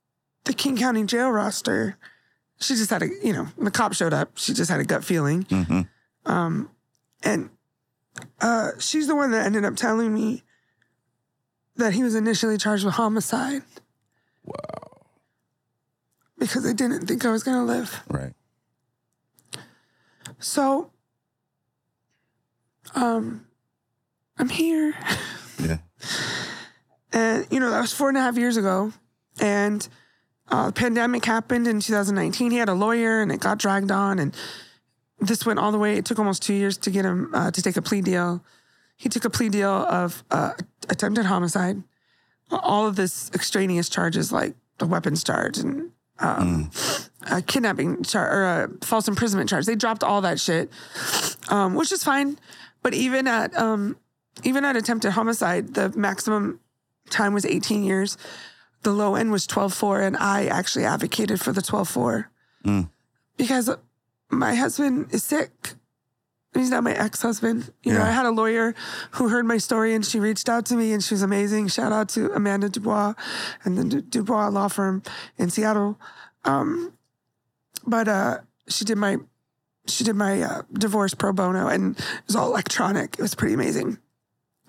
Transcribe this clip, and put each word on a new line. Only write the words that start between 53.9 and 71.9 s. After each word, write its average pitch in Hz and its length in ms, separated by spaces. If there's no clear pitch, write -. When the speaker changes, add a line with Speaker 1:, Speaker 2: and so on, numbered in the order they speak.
Speaker 1:
even 262 220
at 277 120
attempted 226 340
homicide, 220 640
the 196 240
maximum 202 640
time 202 240
was 202 120
eighteen 208 380
years. 190 340
The 208 100
low 202 220
end 226 160
was 202 160
twelve 202 260
four, 202 280
and 196 140
I 202 300
actually - 400
advocated 208 560
for - 100
the 190 120
twelve 208 260
four 123 400
Speaker 2:
Mm. 98 260
Speaker 1:
because 247 340
my - 260
husband 269 560
is - 120
sick. - 500
He's 254 160
not 247 140
my 240 100
ex-husband. 226 800
You - 100
know, 208 60
Speaker 2:
Yeah. - 80
Speaker 1:
I - 40
had 262 140
a 233 60
lawyer 226 420
who 247 160
heard 233 180
my 226 120
story, 220 360
and 214 120
she 220 140
reached 208 300
out 233 180
to 247 80
me, 226 180
and 202 100
she - 100
was 196 80
amazing. 202 460
Shout - 240